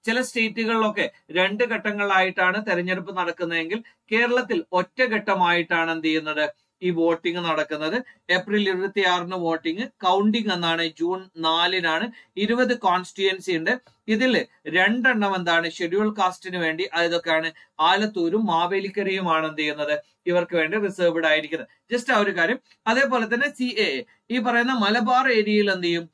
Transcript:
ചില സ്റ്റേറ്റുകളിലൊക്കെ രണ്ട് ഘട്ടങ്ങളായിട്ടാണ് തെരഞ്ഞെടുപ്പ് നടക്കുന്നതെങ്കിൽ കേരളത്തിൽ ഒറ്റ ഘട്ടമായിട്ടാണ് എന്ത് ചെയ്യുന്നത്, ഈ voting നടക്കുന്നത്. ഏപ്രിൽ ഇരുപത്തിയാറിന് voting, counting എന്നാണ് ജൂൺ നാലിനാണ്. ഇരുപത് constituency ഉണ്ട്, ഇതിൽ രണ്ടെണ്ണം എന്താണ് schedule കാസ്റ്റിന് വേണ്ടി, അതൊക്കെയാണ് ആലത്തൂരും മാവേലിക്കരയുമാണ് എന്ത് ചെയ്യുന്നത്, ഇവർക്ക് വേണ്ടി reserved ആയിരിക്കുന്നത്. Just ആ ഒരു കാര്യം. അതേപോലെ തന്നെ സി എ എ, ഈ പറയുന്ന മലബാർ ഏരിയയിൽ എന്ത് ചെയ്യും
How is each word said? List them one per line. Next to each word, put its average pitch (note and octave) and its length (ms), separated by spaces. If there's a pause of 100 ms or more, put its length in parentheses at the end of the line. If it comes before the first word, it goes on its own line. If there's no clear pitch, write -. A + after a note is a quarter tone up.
ചില A#3+ 120 (100)
സ്റ്റേറ്റുകളിലൊക്കെ A3 760 (340)
രണ്ട് G3+ 240 (100)
ഘട്ടങ്ങളായിട്ടാണ് G3+ 840 (100)
തെരഞ്ഞെടുപ്പ് F3+ 500
നടക്കുന്നതെങ്കിൽ E3+ 600 (320)
കേരളത്തിൽ A#3+ 460 (200)
ഒറ്റ - 200 (160)
ഘട്ടമായിട്ടാണ് E3+ 800
എന്ത് D#3+ 140
ചെയ്യുന്നത്, D#3 380 (400)
ഈ - 100
voting E3+ 500
നടക്കുന്നത്. D#3 480 (400)
ഏപ്രിൽ G3+ 260 (100)
ഇരുപത്തിയാറിന് F#3 760
voting, E3 400 (180)
counting G#3 540
എന്നാണ് E3 260 (160)
ജൂൺ F3 200 (260)
നാലിനാണ്. E3+ 600 (380)
ഇരുപത് A#3 300 (120)
constituency F#3 760
ഉണ്ട്, F#3 140 (400)
ഇതിൽ A#3+ 200 (440)
രണ്ടെണ്ണം G#3+ 640
എന്താണ് E3+ 280 (100)
schedule F#3+ 300 (120)
കാസ്റ്റിന് F#3 460
വേണ്ടി, D#3+ 200 (140)
അതൊക്കെയാണ് E3 500 (400)
ആലത്തൂരും G3+ 600
മാവേലിക്കരയുമാണ് F#3 1000
എന്ത് D3+ 140
ചെയ്യുന്നത്, D3+ 320 (340)
ഇവർക്ക് F3 300
വേണ്ടി D#3+ 260
reserved E3+ 460
ആയിരിക്കുന്നത്. D3+ 380 (220)
Just A#3 240
ആ G#3 80
ഒരു G3 140
കാര്യം. F#3+ 220 (320)
അതേപോലെ A#3+ 420
തന്നെ C#4 240
സി B3 100 (180)
എ - 20 (100)
എ, - 20 (340)
ഈ B3+ 140
പറയുന്ന A#3+ 260 (120)
മലബാർ A#3+ 420 (100)
ഏരിയയിൽ G#3 380
എന്ത് F3+ 140
ചെയ്യും E3+ 240